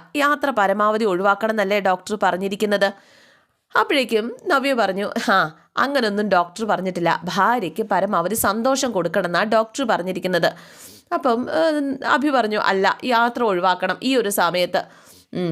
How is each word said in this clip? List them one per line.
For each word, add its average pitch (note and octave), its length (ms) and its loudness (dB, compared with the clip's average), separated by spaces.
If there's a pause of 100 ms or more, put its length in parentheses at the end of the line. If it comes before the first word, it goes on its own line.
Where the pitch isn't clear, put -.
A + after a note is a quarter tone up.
(160)
യാത്ര C#4+ 340 0
പരമാവധി G#3 540 0
ഒഴിവാക്കണം G3+ 500 0
എന്നല്ലേ G#3 260 0
ഡോക്ടർ F#3+ 360 -2
പറഞ്ഞിരിക്കുന്നത്?" G3 720 0 (840)
അപ്പോഴേക്കും A#3+ 520 0 (200)
നവ്യ C4+ 280 2
പറഞ്ഞു, G3 340 0 (180)
"ആ, G3+ 100 4 (400)
അങ്ങനൊന്നും A3+ 520 0
ഡോക്ടർ F3 380 0
പറഞ്ഞിട്ടില്ല. F3+ 440 0 (140)
ഭാര്യയ്ക്ക് G3 580 0
പരമാവധി G3 560 0
സന്തോഷം A#3+ 540 0
കൊടുക്കണമെന്നാണ് F3 580 -2
ഡോക്ടർ A3 340 0
പറഞ്ഞിരിക്കുന്നത്." F3+ 640 0 (640)
അപ്പം, B3 280 0 (100)
ഏഹ്, D#4 320 0 (240)
അഭി C#4+ 240 0
പറഞ്ഞു, G#3+ 340 0
"അല്ല, F#3+ 400 2
യാത്ര A#3+ 380 0
ഒഴിവാക്കണം F#3 600 0
ഈ B3+ 140 -2
ഒരു G#3 140 0
സമയത്ത്." F3+ 520 0 (500)
"ഉം, F3 200 -4